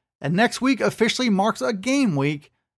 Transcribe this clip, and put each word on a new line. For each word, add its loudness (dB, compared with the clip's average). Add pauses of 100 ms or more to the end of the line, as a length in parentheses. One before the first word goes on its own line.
(200)
and -2
next 0
week 0
officially 0
marks 0
a -2
game 0
week -2 (260)